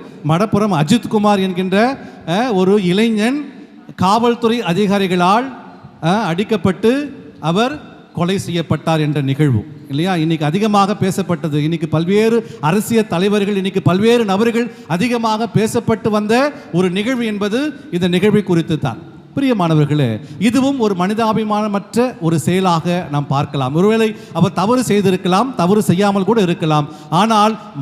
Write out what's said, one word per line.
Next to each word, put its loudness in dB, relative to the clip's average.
மடப்புறம் 0
அஜித் 2
குமார் 2
என்கின்ற, 0
ஆ, 0
ஒரு 2
இளைஞன் 0
காவல்துறை 2
அதிகாரிகளால், 2
ஆ, 0
அடிக்கப்பட்டு 0
அவர் 0
கொலை -2
செய்யப்பட்டார் -2
என்ற 0
நிகழ்வு 0
இல்லையா? -2
இன்னைக்கு 0
அதிகமாக 2
பேசப்பட்டது. -2
இன்னைக்கு -2
பல்வேறு 0
அரசியல் 2
தலைவர்கள், 0
இன்னைக்கு -2
பல்வேறு 2
நபர்கள் 0
அதிகமாக -2
பேசப்பட்டு 0
வந்த 0
ஒரு 2
நிகழ்வு -2
என்பது -2
இந்த -2
நிகழ்வை 2
குறித்து 0
தான். -6
பிரியமானவர்களே, 2
இதுவும் 2
ஒரு 0
மனிதாபிமானமற்ற -2
ஒரு 0
செயலாக 0
நாம் -2
பார்க்கலாம். -2
ஒருவேளை 2
அவர் 2
தவறு 0
செய்திருக்கலாம், 2
தவறு 2
செய்யாமல் 2
கூட 2
இருக்கலாம். 0
ஆனால் 2